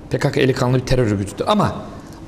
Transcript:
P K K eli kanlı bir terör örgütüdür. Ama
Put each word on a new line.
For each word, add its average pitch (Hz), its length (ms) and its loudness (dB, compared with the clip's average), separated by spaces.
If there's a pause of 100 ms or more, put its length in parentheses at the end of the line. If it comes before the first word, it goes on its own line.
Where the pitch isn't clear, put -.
P 120 100 -2
K 139 120 0
K 143 100 2
eli 127 120 4
kanlı 127 240 2
bir 127 80 0
terör 123 260 2
örgütüdür. 98 360 -2
Ama 185 280 2 (520)